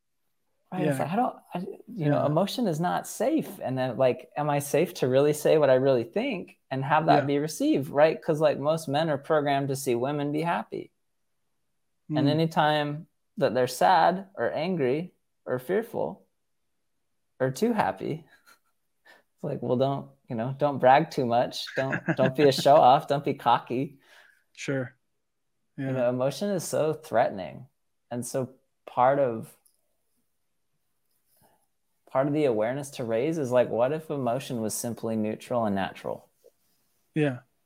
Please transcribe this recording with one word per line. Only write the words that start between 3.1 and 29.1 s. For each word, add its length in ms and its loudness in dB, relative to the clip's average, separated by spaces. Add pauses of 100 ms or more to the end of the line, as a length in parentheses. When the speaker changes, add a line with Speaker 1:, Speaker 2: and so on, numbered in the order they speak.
Speaker 1:
And 160 -6
then, 200 -4
like, 400 0
am 120 -2
I 120 0
safe 340 0
to 140 -2
really 240 4
say 260 4
what 100 4
I 60 6
really 300 4
think 560 -6 (100)
and 140 -4
have 220 2
that 160 4
Speaker 2:
Yeah. 20 -2
Speaker 1:
be 160 0
received, 500 -2
right? 320 4
'Cause, 180 -2
like, 200 2
most 260 -2
men 240 0
are 80 0
programmed 520 0
to 40 -4
see 220 0
women 340 -2
be 120 -2
happy. 500 -6 (1200)
And 140 2
Speaker 2:
Mm. 20 4
Speaker 1:
anytime 800 0 (300)
that 140 2
they're 140 2
sad 720 2
or 160 -2
angry 600 -2 (320)
or 140 -4
fearful 640 -6 (1160)
or 100 0
too 220 -2
happy, 520 -4
<laughs> 1120 -20
it's 80 -20
like, 200 -8
well, 140 -2
don't, 320 -2 (200)
you 80 -8
know, 200 -6
don't 220 -2
brag 320 6
too 160 -2
much. 480 -2
Don't, 260 -4 (140)
don't 220 0
be 100 6
a 60 6
Speaker 2:
<laughs> 120 0
Speaker 1:
show 120 8
off. 320 6
Don't 160 -2
be 100 -2
cocky. 640 -2 (540)
Speaker 2:
Sure. 420 -6 (840)
Speaker 1:
You 100 -6
Speaker 2:
Yeah. 80 -4
Speaker 1:
know, 160 0
emotion 400 -2
is 120 -4
so 300 -2
threatening. 760 -4 (460)
And 120 -6
so 260 -6 (360)
part 320 2